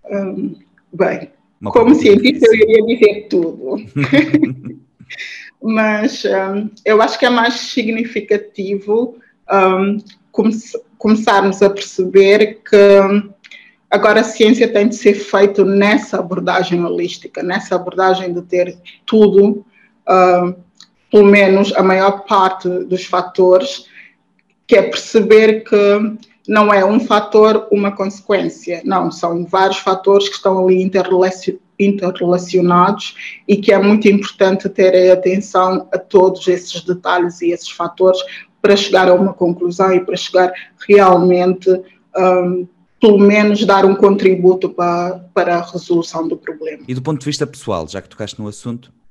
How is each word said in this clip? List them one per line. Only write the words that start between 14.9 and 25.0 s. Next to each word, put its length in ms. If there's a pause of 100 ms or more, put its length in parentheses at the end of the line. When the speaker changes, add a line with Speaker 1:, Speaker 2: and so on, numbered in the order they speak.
Speaker 1:
ser 180
feita 500
nessa 540
abordagem 680
holística, 600
nessa 320
abordagem 560
de 100
ter 340 (300)
tudo, 580 (440)
hum, 460 (560)
pelo 160
menos 500
a 60
maior 420
parte 440
dos 360
fatores, 840 (800)
que 100
é 60
perceber 800